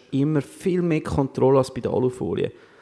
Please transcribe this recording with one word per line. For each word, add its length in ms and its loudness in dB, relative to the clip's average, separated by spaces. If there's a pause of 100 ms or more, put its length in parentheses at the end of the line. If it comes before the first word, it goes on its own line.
(120)
immer 300 0
viel 420 -2
mehr 180 0
Kontrolle 560 2
als 160 0
bei 80 -8
der 100 -2
Alufolie. 600 -2 (300)